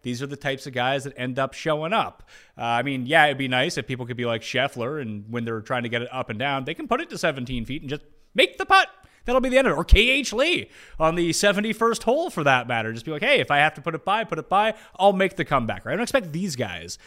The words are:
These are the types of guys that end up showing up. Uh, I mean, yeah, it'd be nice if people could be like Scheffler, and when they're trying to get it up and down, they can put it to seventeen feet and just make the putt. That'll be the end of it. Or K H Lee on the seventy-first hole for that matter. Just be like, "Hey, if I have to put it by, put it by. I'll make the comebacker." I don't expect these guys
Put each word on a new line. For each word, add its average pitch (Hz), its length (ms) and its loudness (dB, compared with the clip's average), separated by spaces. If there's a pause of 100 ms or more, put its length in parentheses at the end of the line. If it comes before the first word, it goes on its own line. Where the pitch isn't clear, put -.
These 123 220 -6
are 143 40 -8
the 139 100 -10
types 135 280 -6
of 143 80 -12
guys 127 300 0
that 139 120 -12
end 127 220 -6
up 135 160 -2
showing 156 400 -2
up. 151 340 -4 (300)
Uh, 120 60 -8
I 117 180 2
mean, 131 240 -4
yeah, 151 200 6
it'd 139 120 0
be 135 100 -4
nice 127 300 0
if 135 80 -6
people 127 220 -8
could 120 100 -8
be 120 80 -4
like 117 160 -2
Scheffler, 131 580 -4
and 107 300 -8
when 117 160 -6
they're 113 160 -6
trying 123 220 -4
to 120 60 -6
get 117 120 -2
it 120 100 -8
up 127 200 -8
and 107 80 -8
down, 135 260 -2
they 151 80 -6
can 294 140 -10
put 247 120 0
it - 120 -8
to 214 80 -10
seventeen 127 440 -4
feet 131 200 -10
and 135 80 -8
just 147 100 -8 (320)
make 294 240 2
the 381 80 -4
putt. 381 220 4 (380)
That'll 247 160 2
be 254 80 0
the 254 80 4
end 262 100 6
of 175 60 2
it. - 20 2
Or 160 80 -2
K 175 160 8 (100)
H 269 220 0
Lee 254 380 0 (280)
on 160 180 2
the 170 180 2
seventy-first 214 720 2
hole 302 260 2
for 160 160 -4
that 127 200 4
matter. 113 280 -2
Just 117 100 -10
be 156 80 -8
like, 151 100 -6
"Hey, 240 200 4
if 127 100 0
I 143 60 4
have 151 160 4
to 147 80 -16
put 165 120 -6
it 156 120 -8
by, 214 180 0
put 165 160 -6
it - 80 -12
by. 208 260 2 (220)
I'll 196 160 6
make 190 240 2
the 165 80 -2
comebacker." 110 440 -2
I 117 40 -2
don't 190 120 -2
expect 220 280 0
these 170 240 -4
guys 90 520 -8